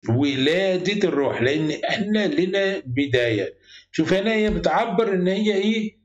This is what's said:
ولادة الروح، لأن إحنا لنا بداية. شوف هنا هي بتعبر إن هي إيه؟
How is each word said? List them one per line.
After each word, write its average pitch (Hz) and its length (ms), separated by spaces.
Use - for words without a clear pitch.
ولادة 175 960
الروح، 139 340
لأن 151 280
إحنا 208 380
لنا 185 600
بداية. 120 680
شوف 165 220
هنا 208 220
هي 214 160
بتعبر 185 640
إن 180 140
هي 208 260
إيه؟ 220 500